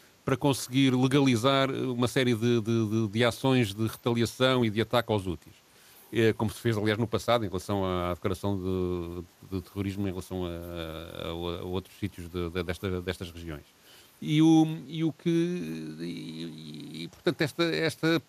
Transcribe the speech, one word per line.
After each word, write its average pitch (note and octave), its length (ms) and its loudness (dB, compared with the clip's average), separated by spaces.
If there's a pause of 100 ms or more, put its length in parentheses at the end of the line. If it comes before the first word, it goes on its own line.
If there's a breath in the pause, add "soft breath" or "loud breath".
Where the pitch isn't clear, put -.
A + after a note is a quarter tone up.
(240 soft breath)
para C3+ 120 2
conseguir C3+ 560 4
legalizar C3+ 800 4
uma B2 380 0
série B2 260 2
de, A#2 260 2
de, A2+ 300 2
de, A2 180 0
de A2+ 160 2
ações A#2+ 480 2
de A2 140 -2
retaliação B2 800 2
e A2+ 60 2
de G#2 100 -2
ataque A2+ 320 2
aos G2+ 120 0
Houthis. F2 300 -8 (580 loud breath)
É, A2 200 4
como G#2+ 180 -2
se - 100 -10
fez, A#2 160 0
aliás, G#2 220 0
no A#2 80 0
passado, A2+ 380 0
em G2 40 -4
relação F#2+ 360 -2
à F2+ 300 -2
declaração G2 440 -4
de, F2+ 1000 -6
de F2+ 60 -4
terrorismo G2 440 -6
em F#2+ 40 -4
relação F#2 340 -6
a, F2 40 -4
a, E2+ 800 -8
a F2 340 -6
outros F#2 340 -6
sítios F2+ 300 -8
de, F2 220 -4
de, F2+ 120 -4
desta, F2+ 400 -4
destas F2 280 -6
regiões. E2 340 -12 (560 loud breath)
E D#3 220 2
o, D#3+ 240 8 (200)
e D#3+ 180 -4
o D#3+ 80 0
que, - 160 -6 (720)
e, - 20 -10
e, D#2+ 1040 -10
e, E2 40 -8
portanto, - 320 -2
esta, D#3+ 240 -2
esta D#3+ 640 0